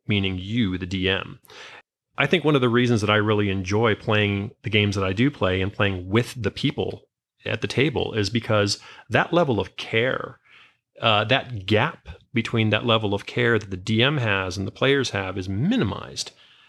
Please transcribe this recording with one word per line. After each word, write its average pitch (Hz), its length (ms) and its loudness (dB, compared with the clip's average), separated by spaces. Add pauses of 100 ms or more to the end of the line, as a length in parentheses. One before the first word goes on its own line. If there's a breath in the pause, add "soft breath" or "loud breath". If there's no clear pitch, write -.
meaning 98 320 0
you, 98 400 -2
the 92 80 -6
D 92 240 -2
M. 92 300 -4 (760 loud breath)
I 139 100 0
think 165 180 2
one 151 100 4
of 131 80 6
the 123 80 4
reasons 120 320 4
that 104 80 0
I 107 60 6
really 104 340 2
enjoy 101 460 0
playing 104 560 0 (100)
the 107 80 -6
games 104 240 2
that 98 100 0
I 95 80 -2
do 123 180 2
play 92 300 0
and 95 120 -2
playing 95 360 -2
with 120 320 0
the 101 100 0
people 107 520 -4 (420)
at 107 160 -4
the 104 80 -4
table 131 460 0
is 101 160 0
because 107 480 0 (320 loud breath)
that 127 240 0
level 143 260 2
of - 160 -8
care, - 600 -4 (640 soft breath)
uh, 110 220 2
that 117 420 -2
gap 107 420 0 (240)
between 113 380 0
that 110 160 0
level 110 260 2
of 98 140 -4
care 117 320 0
that 101 120 -6
the 95 60 -6
D 110 260 0
M 143 140 2
has 98 400 -2
and 98 100 -4
the 104 60 -8
players 135 380 0
have 95 260 -4
is 92 140 -6
minimized. 139 800 -2 (380 soft breath)